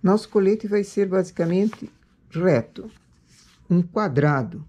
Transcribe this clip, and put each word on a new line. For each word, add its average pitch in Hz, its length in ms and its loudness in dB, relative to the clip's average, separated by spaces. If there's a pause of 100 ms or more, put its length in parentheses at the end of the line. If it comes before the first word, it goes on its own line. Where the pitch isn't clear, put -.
Nosso 202 260 2
colete 208 400 0
vai 202 160 0
ser 202 240 -2
basicamente 180 800 -2 (380)
reto, 170 640 -2 (800)
um 175 100 4
quadrado. 147 880 -2